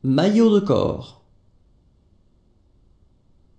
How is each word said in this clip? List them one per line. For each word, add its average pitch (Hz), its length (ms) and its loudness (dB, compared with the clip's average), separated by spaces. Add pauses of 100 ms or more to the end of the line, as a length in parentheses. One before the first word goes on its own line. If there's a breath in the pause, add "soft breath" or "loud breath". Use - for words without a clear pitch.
Maillot 208 500 2
de 202 60 4
corps. - 640 -4 (2250)